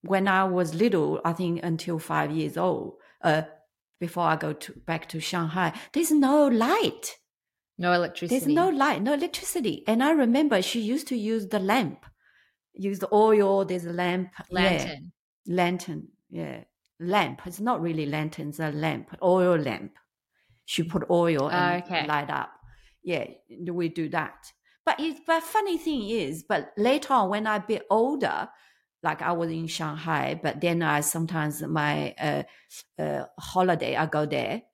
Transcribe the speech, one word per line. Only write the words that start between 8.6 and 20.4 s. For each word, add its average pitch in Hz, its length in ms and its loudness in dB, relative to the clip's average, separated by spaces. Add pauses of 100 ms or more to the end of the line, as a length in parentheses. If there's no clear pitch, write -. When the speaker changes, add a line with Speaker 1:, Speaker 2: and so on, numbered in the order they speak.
Speaker 1:
light, 277 340 2
no 277 120 2
electricity. 277 720 -4
And 226 160 2
I 285 80 4
remember 269 500 4
she 226 200 -2
used 240 280 -2
to 254 80 -2
use 214 320 -2
the 208 100 -2
lamp, 196 460 0 (680)
use 196 260 -6
the 190 140 -6
oil, 208 500 6
there's 180 220 -4
a 170 60 -8
lamp. 180 400 -2 (180)
Yeah. 180 400 2
Speaker 2:
Lantern. 156 220 -14 (340)
Speaker 1:
Lantern, 175 640 -2 (220)
yeah. 151 340 -10 (360)
Lamp. 170 460 -2
It's 180 140 -12
not 220 200 -2
really 160 260 -2
lantern, 151 440 -4
it's 147 100 -10
a 156 120 -2
lamp, 151 500 -4
oil 180 340 6
lamp. 131 420 -4 (680)